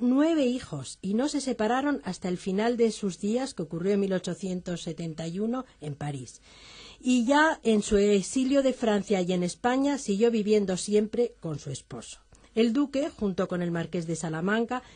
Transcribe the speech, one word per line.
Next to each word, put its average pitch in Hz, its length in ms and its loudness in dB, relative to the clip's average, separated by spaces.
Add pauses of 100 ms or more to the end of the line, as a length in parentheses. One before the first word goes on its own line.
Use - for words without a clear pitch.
nueve 285 440 4
hijos 240 560 -4
y 190 140 -2
no 254 140 0
se 294 120 -2
separaron 254 640 0
hasta 185 240 -6
el 180 80 -2
final 214 400 -2
de 226 140 4
sus 202 300 -4
días, 240 340 -2
que 185 80 -6
ocurrió 165 300 -2
en 202 80 2
mil 190 120 0
ochocientos 180 680 -4
setenta 165 460 -8
y 170 100 -6
uno 240 280 -4 (140)
en 143 140 -8
París. 139 480 -10 (580)
Y 247 240 4
ya 294 380 4
en 214 200 2
su 214 140 2
exilio 226 640 2
de 262 100 4
Francia 208 480 0
y 180 120 0
en 180 120 2
España 262 540 0
siguió 220 320 2
viviendo 208 460 2
siempre 214 640 0
con 151 200 -8
su - 120 -10
esposo. - 500 -12 (360)
El 226 160 4
duque, 277 360 0
junto 190 380 -2
con 175 160 -4
el 175 80 -2
marqués 165 360 -4
de 165 100 -4
Salamanca, 202 640 -2 (140)